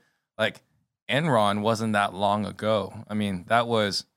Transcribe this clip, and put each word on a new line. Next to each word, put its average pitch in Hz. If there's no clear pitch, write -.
Like, 107
Enron 107
wasn't 110
that 101
long 101
ago. 104
I 107
mean, 98
that 117
was, 107